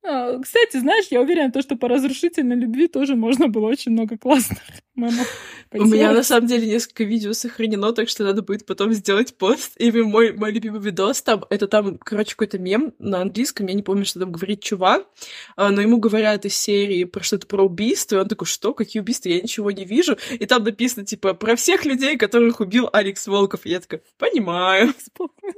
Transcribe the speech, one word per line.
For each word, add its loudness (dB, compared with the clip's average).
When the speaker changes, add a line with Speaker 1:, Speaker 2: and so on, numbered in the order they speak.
Speaker 1:
А, -4
кстати, 0
знаешь, 2
я 4
уверена, 2
то, -2
что -4
по -2
разрушительной 0
любви 0
тоже 0
можно 2
было 0
очень -2
много -2
классных 2
мемов -2
Speaker 2:
У -4
меня, 6
Speaker 1:
поделать. 6
Speaker 2:
на 4
самом 4
деле, 2
несколько -2
видео -2
сохранено, -2
так -2
что -4
надо 0
будет -6
потом 0
сделать 0
пост. 0
И 4
мой, 4
мой -4
любимый -6
видос, -2
там, 0
это -2
там, 2
короче, -4
какой-то -4
мем -2
на -2
английском, -4
я -4
не -2
помню, 0
что -6
там -4
говорит -6
чувак, 0
а, 2
но 2
ему 4
говорят 0
из -6
серии 0
про -10
что-то -4
про 2
убийство, -2
и 4
он 0
такой: -4
"Что? -4
Какие -4
убийства? -4
Я 0
ничего -4
не -8
вижу". 0
И -4
там 2
написано, -4
типа, -2
"Про 0
всех 0
людей, 0
которых 2
убил 0
Алекс 0
Волков". 0
И -8
я -2
такая: -12
"Понимаю". 2
Speaker 1:
Алекс -2
Волков. -10